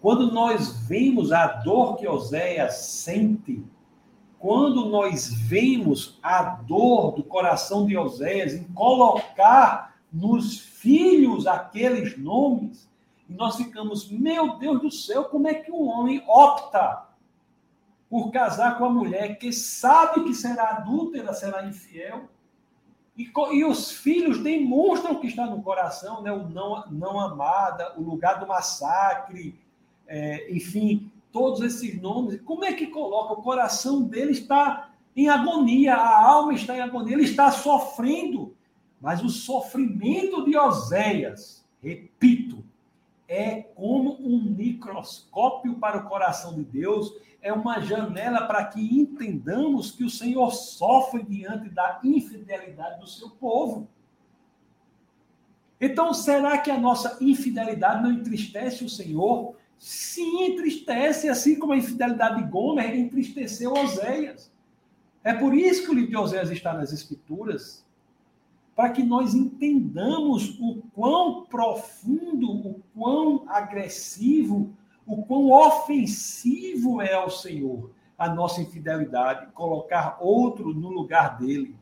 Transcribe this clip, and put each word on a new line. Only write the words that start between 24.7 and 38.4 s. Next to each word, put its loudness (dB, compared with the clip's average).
o -6
que -6
está -4
no -8
coração, -6
né? -6
O -8
não, -8
não -6
amada, -2
o -8
lugar -2
do -10
massacre, -2
é, -8
enfim, -2
todos 0
esses -6
nomes. -6
Como -8
é -2
que -6
coloca? -4
O -14
coração 0
dele -2
está 0
em 4
agonia, 4
a 8
alma 8
está -6
em -6
agonia, -6
ele 6
está 6
sofrendo. -2